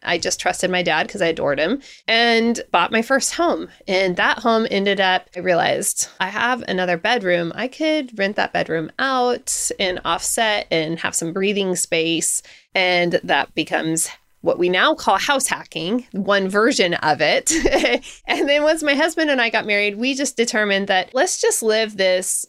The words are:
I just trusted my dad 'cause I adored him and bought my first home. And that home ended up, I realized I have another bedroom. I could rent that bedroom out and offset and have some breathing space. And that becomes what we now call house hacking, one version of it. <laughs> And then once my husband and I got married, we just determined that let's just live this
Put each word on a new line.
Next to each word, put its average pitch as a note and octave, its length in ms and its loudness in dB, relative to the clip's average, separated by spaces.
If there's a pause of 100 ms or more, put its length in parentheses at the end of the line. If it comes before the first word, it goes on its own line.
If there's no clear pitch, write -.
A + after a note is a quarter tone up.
I F3 160 -2
just - 220 -4
trusted F3+ 320 -2
my F3+ 100 0
dad E3+ 260 0
'cause - 140 -6
I E3+ 60 2
adored C#3+ 320 0
him G#3+ 220 -2 (260)
and A#3 520 2 (120)
bought A3+ 200 2
my A3+ 120 2
first - 320 0
home. A3+ 340 0 (180)
And F#3 280 2
that A3 240 0
home A3+ 320 2
ended G3 280 0
up, F#3 360 2
I F3+ 40 -10
realized F3 680 0 (120)
I F#3+ 100 -4
have A#3 380 -2
another F#3 300 0
bedroom. F3 560 0
I A3 140 -6
could D4+ 500 -2
rent G3 200 -2
that G3 160 -2
bedroom D#3+ 440 -2
out B3 720 -2 (100)
and F#3 240 -2
offset G#3 680 -2
and E3 280 0
have - 140 -4
some E3 180 -4
breathing F#3+ 440 0
space. E3 640 -2 (320)
And F3+ 500 2
that D3+ 300 0
becomes D#3+ 560 -2 (320)
what - 160 0
we F3+ 120 2
now G#3+ 260 2
call G#3+ 220 2
house C4+ 300 0
hacking, E3+ 640 -6
one G3 380 0
version G3+ 460 2
of D3+ 260 2
it. E3+ 300 2
<laughs> D#4 520 2 (220)
And C#4+ 240 0
then D4 140 2
once D#4+ 180 2
my C#4+ 140 0
husband D#4+ 340 0
and C4 120 2
I A3+ 100 0
got G#3+ 160 -2
married, G#3 300 0
we B3+ 180 -2
just C4+ 220 -4
determined G#3 500 0
that F#3 260 0
let's E4 260 0
just - 220 0
live G#3+ 360 0
this F#3 520 0